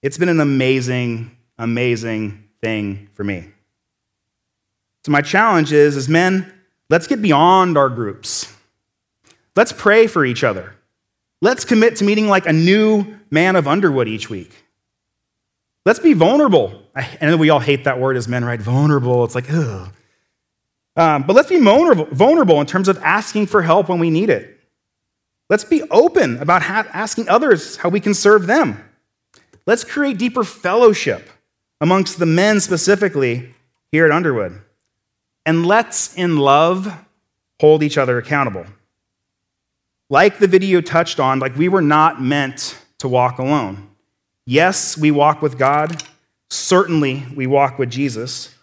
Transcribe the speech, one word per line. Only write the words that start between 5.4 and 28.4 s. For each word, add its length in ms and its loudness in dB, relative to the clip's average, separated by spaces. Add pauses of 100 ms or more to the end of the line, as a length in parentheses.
is, 260 4
is 100 -6
men, 440 0 (380)
let's 180 0
get 160 -4
beyond 520 4
our 140 2
groups. 600 -10 (1040)
Let's 160 2
pray 340 2
for 200 -2
each 180 -4
other. 320 -4 (680)
Let's 240 0
commit 320 2
to 60 -2
meeting 240 0
like 180 2
a 80 0
new 640 0 (140)
man 240 2
of 120 0
Underwood 400 0
each 220 -10
week. 340 -16 (1200)
Let's 140 2
be 140 4
vulnerable. 680 2 (120)
I, 120 -8 (140)
I 60 -2
know 100 2
we 140 4
all 80 4
hate 240 -2
that 160 -2
word 180 -2
as 100 -6
men, 160 -4
right? 160 -6
Vulnerable. 640 0
It's 120 -4
like, 160 -6
ugh. 380 -6 (1080)
Um, 280 2
but 120 2
let's 140 4
be 100 2
vulnerable, 460 4
vulnerable 560 4
in 60 -2
terms 200 -2
of 160 0
asking 440 -2
for 140 2
help 280 2
when 100 -2
we 100 0
need 200 -2
it. 300 -4 (880)
Let's 140 0
be 200 -2
open 540 2
about 260 0
ha-, 300 -4
asking 360 -6
others 480 2
how 120 -4
we 100 -2
can 160 -2
serve 320 2